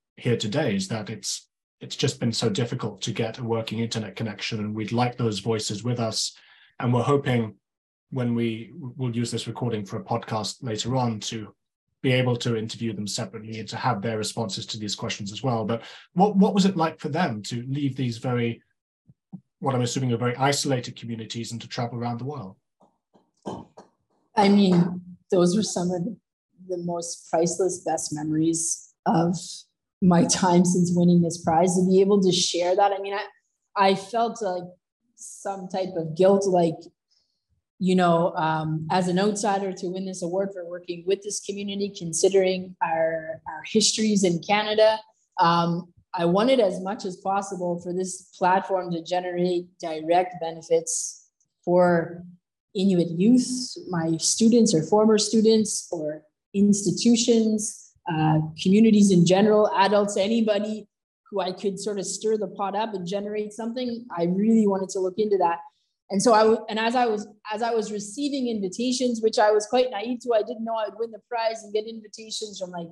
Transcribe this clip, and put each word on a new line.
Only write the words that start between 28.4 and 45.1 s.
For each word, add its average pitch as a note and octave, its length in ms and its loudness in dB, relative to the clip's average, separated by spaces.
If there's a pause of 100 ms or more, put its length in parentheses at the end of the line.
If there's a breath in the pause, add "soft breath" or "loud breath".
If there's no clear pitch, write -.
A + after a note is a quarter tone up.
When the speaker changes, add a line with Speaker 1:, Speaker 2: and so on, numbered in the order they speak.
Speaker 2:
of E3+ 320 2 (640)
my F3 260 6
time F3 380 4
since F3+ 300 2
winning F3 280 6
this E3 200 -2
prize, F3 320 2
to F#3 100 2
be F#3+ 160 6
able G3 220 4
to F#3 80 4
share F3 460 0
that. G3+ 160 4
I G3 80 -4
mean, G3 140 -6
I, G#3 100 -4 (500)
I G3 220 4
felt A3+ 440 -4
like F3+ 220 -4 (540)
some F#3+ 500 -10
type F#3 300 -4
of D#3+ 200 -6
guilt, G3 300 6
like, E3+ 300 2 (1040)
you F#3 160 4
know, F3 400 4
um, D#3 560 -2
as F#3 160 2
an F3 100 2
outsider G3+ 540 0
to F#3 160 -8
win F#3+ 180 -6
this F#3 160 -10
award F#3+ 300 -4
for F3+ 120 -12
working F3 400 -12
with G3 180 0
this G3+ 180 -8
community, G3+ 580 -6
considering F#3 800 2
our, D#3+ 680 -2
our - 180 -10
histories G#3+ 560 2
in F3 240 2
Canada. G#3+ 540 2 (400)